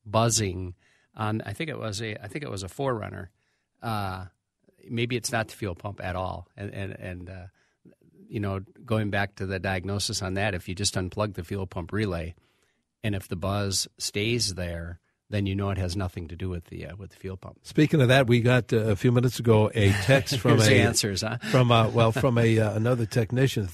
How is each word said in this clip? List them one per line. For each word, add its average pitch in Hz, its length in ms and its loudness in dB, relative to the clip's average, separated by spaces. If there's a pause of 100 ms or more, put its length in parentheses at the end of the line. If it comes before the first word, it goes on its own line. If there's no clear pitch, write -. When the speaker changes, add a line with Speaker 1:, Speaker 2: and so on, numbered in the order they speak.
Speaker 1:
buzzing, 104 680 0 (400)
on, 110 300 -4
I 104 80 -8
think 160 160 -8
it 117 80 -10
was 110 240 -8
a, 110 220 -8
I 104 40 -14
think 147 160 -10
it 131 60 -10
was 98 140 -8
a 92 60 -10
Four 135 260 -4
Runner, 98 340 -10 (540)
uh, 98 420 -6 (640)
maybe 120 260 -2
it's 117 160 -6
not 113 180 -2
the - 60 -18
fuel 92 200 -6
pump 98 280 -10
at 90 120 -4
all. 90 320 -6 (100)
And, 101 160 -10
and, 98 200 -8
and, 90 360 -12
uh, 92 160 -14 (840)
you 127 120 -8
know, 98 220 -4 (240)
going 107 240 0
back 101 260 -2
to 98 100 -6
the 95 140 -4
diagnosis 95 640 -4
on 92 140 -4
that, 98 200 0
if 87 140 -10
you 92 60 -8
just 101 200 -4
unplug 98 380 -2
the 90 100 -10
fuel 95 240 -6
pump 87 240 -10
relay, 90 420 -2 (680)
and 107 100 -2
if 95 140 -6
the - 80 -6
buzz 98 520 -2 (100)
stays 107 580 -2
there, 85 440 -8 (300)
then 101 160 0
you 95 100 0
know 98 140 -2
it 98 80 -2
has 90 180 -2
nothing 90 320 -6
to 85 80 -12
do 92 140 -6
with 87 160 -8
the, 85 220 -12
uh, 85 100 -14
with 95 140 -16
the - 40 -20
fuel 92 220 -12
pump. - 260 -18
Speaker 2:
Speaking 151 380 4
of 120 80 6
that, 131 180 6
we 120 140 6
got, 123 300 2
uh, 123 60 4
a 107 180 2
few 123 160 2
minutes 123 280 2
ago 110 340 6
a 101 180 6
Speaker 1:
<laughs> 101 120 2
Speaker 2:
text 135 340 2
from 120 140 4
Speaker 1:
Here's 110 160 6
Speaker 2:
a - 20 6
Speaker 1:
the 135 120 8
answers, 110 420 2
huh? 113 140 -4 (140)
Speaker 2:
from, 123 200 6
uh, 113 180 6
well, 113 240 4
from 120 240 2
a, 113 220 4
uh, 107 140 2
another 117 320 0
technician, 120 680 0